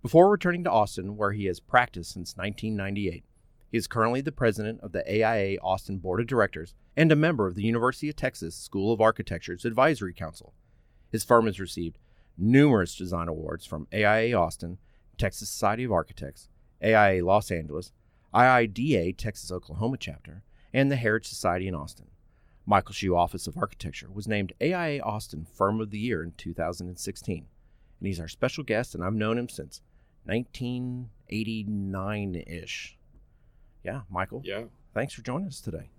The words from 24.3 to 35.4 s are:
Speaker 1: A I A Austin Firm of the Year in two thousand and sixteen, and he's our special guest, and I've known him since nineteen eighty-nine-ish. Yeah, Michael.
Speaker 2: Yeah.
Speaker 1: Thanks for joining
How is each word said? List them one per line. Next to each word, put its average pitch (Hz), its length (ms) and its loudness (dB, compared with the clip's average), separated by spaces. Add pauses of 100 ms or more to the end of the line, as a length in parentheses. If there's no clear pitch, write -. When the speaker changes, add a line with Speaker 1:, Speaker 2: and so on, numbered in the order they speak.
Speaker 1:
A 160 120 0
I 175 160 -4
A 143 120 -4
Austin 104 500 -6
Firm 104 300 2
of 107 80 -6
the 104 80 -10
Year 107 260 -2
in 85 140 -10
two - 160 -10
thousand 87 360 -4
and 87 100 -14
sixteen, - 480 -8 (520)
and - 80 -4
he's 92 120 -4
our 82 80 -8
special - 360 -4
guest, 117 320 -2
and 85 80 -6
I've 95 120 -2
known 110 220 0
him 120 120 -6
since - 320 -14 (440)
nineteen 123 840 -6 (840)
eighty-nine-ish. 95 1040 -8 (880)
Yeah, 85 260 -8
Michael. 92 360 -4
Speaker 2:
Yeah. 101 180 -6 (300)
Speaker 1:
Thanks 123 200 -2
for - 80 -16
joining 147 260 -6